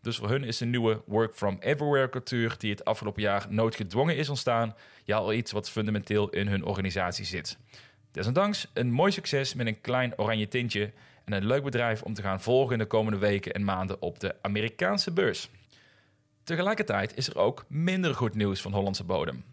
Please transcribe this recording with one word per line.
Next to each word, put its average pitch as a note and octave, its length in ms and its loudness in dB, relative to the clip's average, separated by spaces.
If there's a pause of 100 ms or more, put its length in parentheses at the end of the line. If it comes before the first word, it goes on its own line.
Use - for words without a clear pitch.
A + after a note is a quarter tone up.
Dus A#2 160 -4
voor - 120 -4
hun C3+ 160 0
is A2+ 140 -4
de A#2 80 -4
nieuwe A2+ 400 2
work A2 280 0
from G2 260 -2
everywhere C#3+ 480 2
cultuur, B2 500 -2
die G#2+ 120 -2
het G2+ 140 -4
afgelopen G#2 380 -2
jaar G2+ 260 2
noodgedwongen A2+ 680 0
is C#3+ 120 -2
ontstaan, A#2 460 0 (300)
ja, G#2 120 0
al G#2+ 160 2
iets A#2 200 0
wat G#2+ 180 -4
fundamenteel G#2 580 0
in G2+ 200 -2
hun G2 160 0
organisatie F#2+ 600 -2
zit. F2 340 -6 (520)
Desondanks F3+ 600 0
een B2 180 2
mooi E3 220 4
succes C#3 420 -2
met B2 120 -2
een A2 140 -2
klein B2 380 0
oranje G#2+ 300 2
tintje G#2+ 440 0 (320)
en G#2 80 -6
een G2 140 0
leuk C3+ 180 4
bedrijf A#2 380 0
om A2 120 -8
te G2+ 80 -6
gaan F#2+ 180 -2
volgen B2 320 4
in A#2+ 60 2
de G#2+ 80 0
komende A2 320 2
weken G2+ 340 2
en G2+ 120 -2
maanden F#2+ 380 -2
op - 180 -6
de G2 220 -4
Amerikaanse E3 720 0
beurs. - 380 0 (920)
Tegelijkertijd E3 720 0
is - 120 -2
er - 100 -4
ook G#2 300 2
minder E3+ 460 0
goed A2+ 200 0
nieuws G2+ 260 0
van G2+ 120 -6
Hollandse G2 320 0
bodem. D#2 480 -2